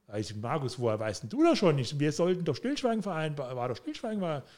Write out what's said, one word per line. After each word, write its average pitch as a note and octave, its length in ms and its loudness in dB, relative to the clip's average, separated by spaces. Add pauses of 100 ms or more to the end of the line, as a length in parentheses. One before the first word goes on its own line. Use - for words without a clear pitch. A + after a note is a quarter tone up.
sag G#2+ 140 -6
ich, G#2 160 -4
„Markus, A#2+ 420 -2
woher A2 220 2
weißt A2 240 -4
denn A2+ 60 -6
du C4+ 140 0
das E4 140 6
schon D#3+ 200 6
nicht? C3+ 200 -2
Wir D3 140 2
sollten F3+ 320 2
doch D3+ 140 0
Stillschweigen A#3 440 -2
vereinbaren, D#3 540 -4
war B2 140 -2
doch A#2+ 80 -4
Stillschweigen, A3+ 420 -6
war, D#3 240 -2 (140)